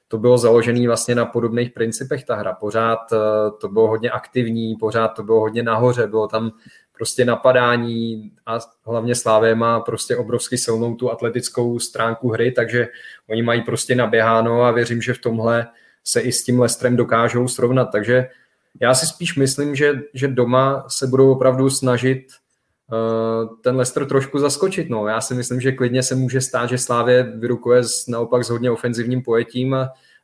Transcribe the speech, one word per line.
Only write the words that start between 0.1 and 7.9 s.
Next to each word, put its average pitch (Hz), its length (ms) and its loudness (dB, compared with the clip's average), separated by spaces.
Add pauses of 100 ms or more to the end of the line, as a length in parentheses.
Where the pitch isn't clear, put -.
bylo 123 200 4
založené 117 500 4
vlastně 117 280 -2
na 117 100 0
podobných 117 440 -2
principech 131 540 -6
ta 117 120 -4
hra. 104 180 -6
Pořád, 113 460 -2 (140)
eh, 110 40 2 (440)
to 104 60 -6
bylo 110 200 2
hodně 110 220 -2
aktivní, 113 680 -4
pořád 110 320 0
to 110 160 -8
bylo 110 160 2
hodně 110 240 -2
nahoře, 117 440 2
bylo 107 200 0
tam 113 240 -4 (500)
prostě 120 240 0
napadání 117 1040 0 (140)